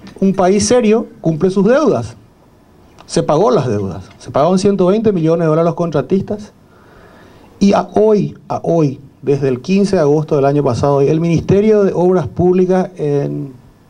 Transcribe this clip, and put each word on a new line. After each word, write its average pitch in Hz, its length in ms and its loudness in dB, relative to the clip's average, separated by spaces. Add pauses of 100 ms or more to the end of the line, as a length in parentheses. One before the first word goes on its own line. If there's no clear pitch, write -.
(180)
Un 190 140 2
país 196 340 0
serio 226 400 2 (140)
cumple 165 300 0
sus 190 160 2
deudas. 214 500 0 (880)
Se - 180 -2
pagó 190 280 2
las 160 180 0
deudas. 98 360 -6 (120)
Se - 140 -18
pagaron 165 280 2
ciento 190 280 0
veinte 214 260 2
millones 165 320 0
de 160 40 0
dólares 160 180 2
a 165 40 0
los - 40 -4
contratistas. 185 800 -4 (1080)
Y 196 140 4
a - 200 0
hoy, 202 400 0 (140)
a 123 160 -6
hoy, 160 340 0 (280)
desde 139 220 0
el 123 120 -4
quince 196 360 0
de 170 60 2
agosto 151 340 0
del 139 80 2
año 143 180 2
pasado, 139 380 0
el 151 200 2
Ministerio 196 600 2
de 185 100 2
Obras 175 360 0
Públicas, 180 680 0
en 143 560 -4 (380)